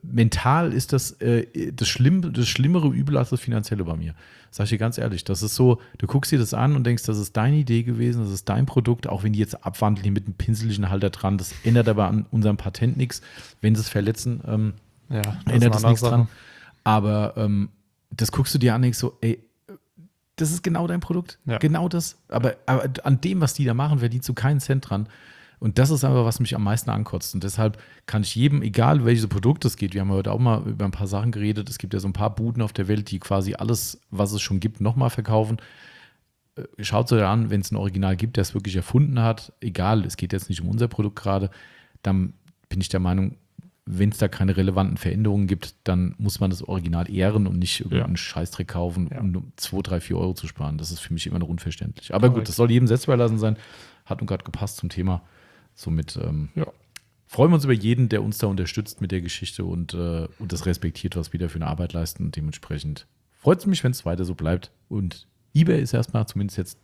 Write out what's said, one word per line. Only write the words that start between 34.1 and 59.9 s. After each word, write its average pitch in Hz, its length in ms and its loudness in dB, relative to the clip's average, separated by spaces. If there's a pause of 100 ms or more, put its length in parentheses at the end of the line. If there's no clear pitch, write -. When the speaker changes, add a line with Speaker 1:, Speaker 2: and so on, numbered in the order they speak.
Speaker 1:
was 101 220 0
es 104 80 -2
schon 98 180 -2
gibt, 107 220 -2
nochmal 117 300 0
verkaufen. 110 480 0 (960)
Äh, - 60 -12 (200)
schaut 110 300 2
euch 110 100 6
an, 107 280 2
wenn's 98 220 0
ein 104 40 -2
Original 98 400 0
gibt, 110 220 -2
der 104 40 2
es - 120 -4
wirklich 98 220 -4
erfunden 131 440 2
hat, 113 400 0
egal, 98 460 0
es - 100 -8
geht - 160 -4
jetzt 98 160 -4
nicht 82 140 -4
um 87 80 -4
unser 117 180 0
Produkt 104 280 -2
gerade, 98 340 0 (520)
dann 95 300 2 (380)
bin 95 100 -4
ich 92 80 -4
der 95 120 0
Meinung, 95 360 0 (480)
wenn's 101 320 0
da 104 120 0
keine 95 280 0
relevanten 95 400 2
Veränderungen 101 500 0
gibt, 90 280 -4 (100)
dann 90 320 0
muss 104 240 -2
man 98 80 2
das 90 140 -4
Original 85 480 -4
ehren 101 360 2
und 92 120 -2
nicht 90 220 -2
irgendeinen - 340 -2
Speaker 2:
Ja. - 20 -2
Speaker 1:
Scheißdreck - 520 -6
kaufen, 87 440 -2
Speaker 2:
Ja. - 80 -8
Speaker 1:
um 98 100 -2
nur 90 120 -4 (140)
zwei, - 260 -6
drei, 90 180 -2
vier 90 160 -4
Euro 90 160 -2
zu 85 140 -10
sparen. 73 320 -6
Das 82 120 -8
ist 87 100 -10
für - 120 -8
mich 82 140 -6
immer 85 140 -4
noch 80 80 -4
unverständlich. - 640 -8
Aber 110 140 6
Speaker 2:
Korrekt. 120 180 4
Speaker 1:
gut, - 20 -10
das - 80 -6
soll 117 140 4
jedem 120 180 6
selbst 120 160 2
überlassen 120 340 2
sein. 107 200 0 (480)
Hat 95 140 -6
nun 107 60 -6
grad 95 200 -4
gepasst - 320 -8
zum 90 100 -6
Thema. 90 320 -2 (540)
Somit, - 480 -4
ähm, 76 340 -4
Speaker 2:
Ja. 160 100 -4 (600)
Speaker 1:
freuen 151 260 4
wir - 20 6
uns 147 100 2
über 135 80 4
jeden, 117 380 2
der 104 120 0
uns 107 160 -4
da 110 100 0
unterstützt 98 520 -4
mit 95 120 -4
der 92 100 -2
Geschichte 90 420 -8
und, 87 300 -6